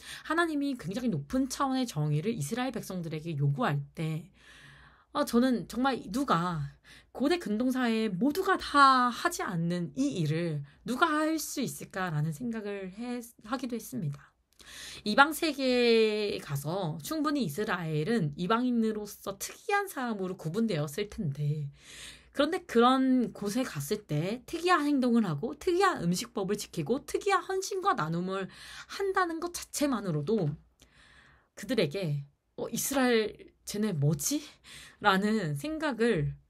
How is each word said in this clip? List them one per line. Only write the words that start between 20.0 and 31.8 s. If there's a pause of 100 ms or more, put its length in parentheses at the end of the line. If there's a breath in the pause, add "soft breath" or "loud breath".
구분되었을
텐데, (600 loud breath)
그런데
그런
곳에
갔을
때
특이한
행동을
하고
특이한
음식법을
지키고
특이한
헌신과
나눔을 (400 loud breath)
한다는
것
자체만으로도 (1040 loud breath)
그들에게, (320)